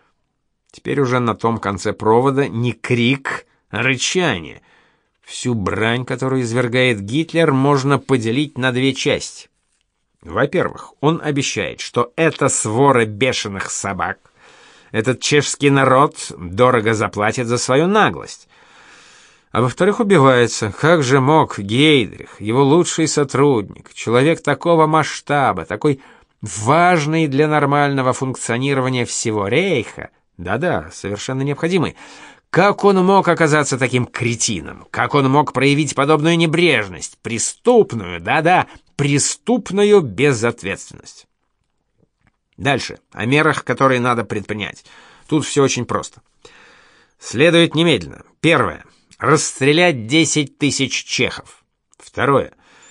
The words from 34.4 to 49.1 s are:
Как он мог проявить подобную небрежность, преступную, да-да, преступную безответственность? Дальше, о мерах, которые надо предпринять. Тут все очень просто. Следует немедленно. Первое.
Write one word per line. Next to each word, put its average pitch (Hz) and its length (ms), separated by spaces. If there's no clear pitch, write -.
Как 120 260
он 135 140
мог 143 220
проявить 143 440
подобную 156 420
небрежность, 151 840
преступную, 113 1000
да-да, 156 460
преступную 196 1040
безответственность? 113 1300
Дальше, - 440
о - 140
мерах, 147 400
которые 131 340
надо 120 240
предпринять. 104 600
Тут 151 180
все - 160
очень 131 240
просто. - 360
Следует 165 560
немедленно. 139 480
Первое. 123 460